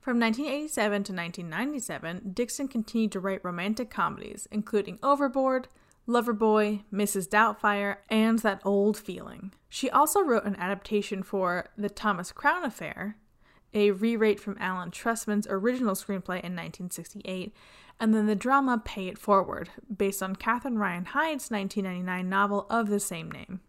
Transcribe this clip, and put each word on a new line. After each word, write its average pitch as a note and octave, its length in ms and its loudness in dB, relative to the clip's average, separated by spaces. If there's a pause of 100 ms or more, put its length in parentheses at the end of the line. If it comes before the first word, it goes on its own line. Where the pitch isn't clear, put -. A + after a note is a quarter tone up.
From A#3+ 180 0
nineteen A#3 280 2
eighty-seven A#3+ 580 0
to G3+ 80 -8
nineteen E3+ 380 -6
ninety-seven, F#3 800 -6
Dixon A#3+ 360 -2
continued A3 440 -2
to G3 80 -4
write F#3+ 240 -4
romantic G3 460 -4
comedies, - 600 -4
including G#3 520 -2
Overboard, C4 680 2 (380)
Loverboy, G#3+ 840 4
Missus G3 360 0
Doubtfire, G#3 720 2 (140)
and A3 300 4
That G3 240 0
Old G3+ 340 4
Feeling. - 540 -12 (180)
She - 180 -4
also D4+ 320 6
wrote C4 240 4
an G3 120 -2
adaptation G3 680 -2
for F3+ 560 -2
The G#3 100 -2
Thomas G3+ 420 -2
Crown E4+ 340 0
Affair, G#3 520 -6 (560)
a G#3 200 4
rewrite G#3+ 460 2
from G3 220 -8
Alan F3+ 300 -4
Trustman's G#3+ 580 -2
original A3 460 0
screenplay F#3 500 -6
in F3 100 -8
nineteen E3+ 360 -10
sixty-eight, F#3 640 -10 (440)
and A3 160 4
then G#3+ 120 4
the G#3+ 100 4
drama B3+ 480 2
Pay F#3+ 240 -6
It - 100 -12
Forward, G3 520 2 (260)
based G3 260 0
on F#3+ 140 -4
Catherine A#3 420 0
Ryan F3+ 280 -2
Hyde's D4+ 440 -2
nineteen G3 340 -2
ninety-nine F#3 440 -4
novel G3 400 2
of A3+ 200 0
the G3+ 120 2
same E3 300 -8
name. F#3 380 -12